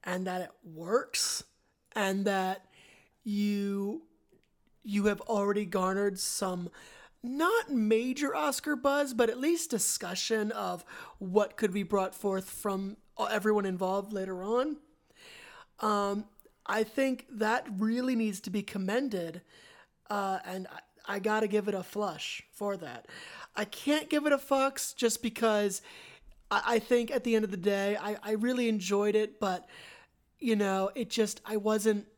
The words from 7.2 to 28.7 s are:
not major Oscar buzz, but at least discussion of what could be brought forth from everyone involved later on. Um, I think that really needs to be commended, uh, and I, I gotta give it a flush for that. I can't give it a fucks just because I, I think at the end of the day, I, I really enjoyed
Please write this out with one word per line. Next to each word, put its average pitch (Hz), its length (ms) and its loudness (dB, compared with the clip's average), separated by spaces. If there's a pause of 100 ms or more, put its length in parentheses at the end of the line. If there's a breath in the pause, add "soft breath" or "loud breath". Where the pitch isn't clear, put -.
not 330 480 2
major 254 640 2
Oscar 302 400 0
buzz, 277 400 2
but 233 160 4
at 240 80 -6
least 330 320 0
discussion 214 840 0
of 185 300 -4 (360 loud breath)
what 196 400 2
could 208 140 0
be 202 100 -2
brought 196 320 0
forth 190 340 -2
from 196 480 -6 (340)
everyone 208 360 2
involved 190 480 -2
later 190 280 -4
on. 254 340 0 (1040 loud breath)
Um, 208 440 0 (420)
I 220 180 2
think 262 460 -2
that 220 360 0 (120)
really 240 380 2
needs 214 260 0
to - 80 -8
be 202 120 0
commended, 190 800 -4 (640 loud breath)
uh, 196 380 -2
and 185 200 -8 (400)
I, 202 100 -4
I - 20 -4
gotta 214 300 2
give 202 200 2
it 202 60 -2
a 185 80 -4
flush 185 680 -6
for 202 280 -4
that. - 300 -12 (480 loud breath)
I 208 80 -2
can't 302 460 0
give 294 160 4
it 294 60 6
a 277 60 6
fucks 269 580 0
just 226 260 0
because 214 580 2 (680 loud breath)
I, - 160 4
I 233 140 4
think 233 320 2
at 254 120 0
the 226 120 4
end 214 80 4
of 202 80 -4
the 202 40 -4
day, 196 440 2
I, 202 220 -4
I 214 100 -2
really 240 360 2
enjoyed 202 460 2